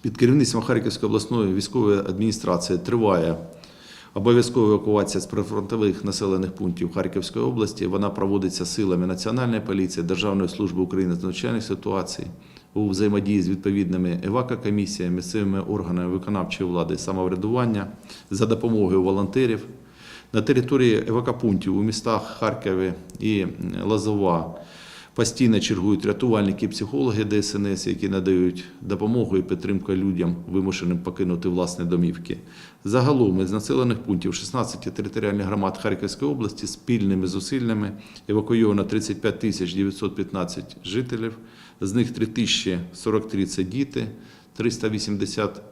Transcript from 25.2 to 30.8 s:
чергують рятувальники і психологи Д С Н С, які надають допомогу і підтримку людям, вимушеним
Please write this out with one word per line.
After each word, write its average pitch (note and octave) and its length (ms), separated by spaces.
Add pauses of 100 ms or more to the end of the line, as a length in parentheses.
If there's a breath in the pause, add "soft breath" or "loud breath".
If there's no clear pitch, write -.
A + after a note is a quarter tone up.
чергують G2 460
рятувальники G#2 600
і G#2+ 40
психологи G#2+ 540
Д G#2 140
С G#2 200
Н G2+ 80
С, G2 220
які F#2+ 220
надають F#2 540 (180)
допомогу G2+ 560
і F2+ 40
підтримку F#2 520
людям, F2+ 420 (160)
вимушеним F#2 460